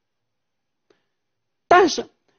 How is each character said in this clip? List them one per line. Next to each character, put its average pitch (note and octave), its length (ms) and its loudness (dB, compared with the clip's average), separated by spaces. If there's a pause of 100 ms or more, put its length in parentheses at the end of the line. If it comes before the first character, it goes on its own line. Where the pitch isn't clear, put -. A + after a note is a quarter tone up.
(1700)
但 F4+ 200 2
是 - 200 -10 (300)